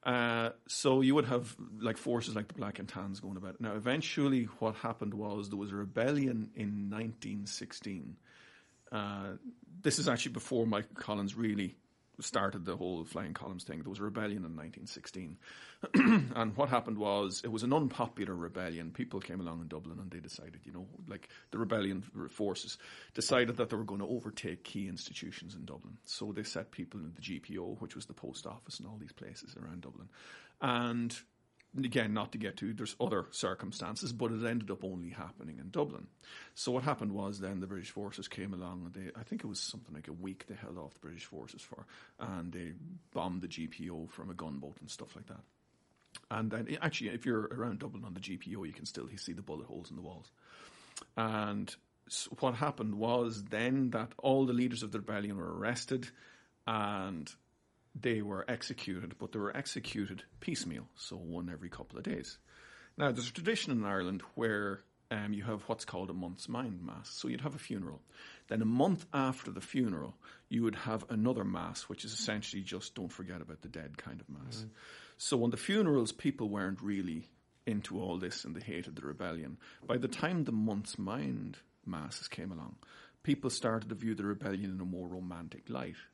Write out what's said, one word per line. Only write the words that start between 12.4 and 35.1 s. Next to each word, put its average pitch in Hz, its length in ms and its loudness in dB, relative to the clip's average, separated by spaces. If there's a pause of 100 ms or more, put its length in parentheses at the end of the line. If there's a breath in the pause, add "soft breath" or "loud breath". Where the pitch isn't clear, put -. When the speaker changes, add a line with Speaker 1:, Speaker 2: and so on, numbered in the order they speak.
Speaker 1:
the 87 120 0
whole 90 280 0
Flying 82 300 -4
Columns 92 300 -6
thing. 78 160 -6
There - 100 -6
was 101 80 -6
a 101 60 -2
rebellion 104 400 0
in 82 100 -6
nineteen 78 320 -10
sixteen. 82 500 -10 (580 loud breath)
<clears throat> - 0 -
And 139 640 8
what 143 120 6
happened 117 300 4
was, 101 460 4
it 113 80 0
was 110 100 0
an 123 100 6
unpopular 120 600 2
rebellion. 85 560 -2
People 98 300 -4
came 95 200 -6
along 85 200 -4
in 82 80 -6
Dublin 82 300 -8
and 95 120 -8
they 85 100 -10
decided, - 440 -12
you 71 80 -12
know, 92 140 -8 (220)
like, - 200 -8 (220 loud breath)
the - 80 -2
rebellion 98 440 4 (280)
forces - 480 -2 (360 loud breath)
decided 120 420 6
that 120 140 4
they 113 60 0
were 110 80 0
gonna 101 240 -2
overtake 107 560 -4
key 98 240 -4
institutions 87 640 -8
in 76 100 -10
Dublin. - 400 -12
So - 280 -4
they 104 120 -2
set - 260 -4
people 90 300 -8
in 80 140 -8
the - 60 -14
G 92 200 -4
P 104 180 -8
O, 95 220 -4
which 107 160 -8
was 101 100 -10
the - 80 -14
post - 320 -8
office - 320 -10
and - 100 -10
all 110 100 -10
these - 140 -12
places - 480 -12
around 87 220 -10
Dublin. - 260 -12 (520 loud breath)
And 120 560 2 (600)
again, 120 380 4
not 107 160 2
to - 80 -4
get 117 180 -2
too, 107 160 -2
there's 107 280 -4
other 101 320 2
circumstances, 107 800 -2
but 117 180 2
it 113 140 0
ended 117 260 2
up 107 140 -4
only 90 260 -4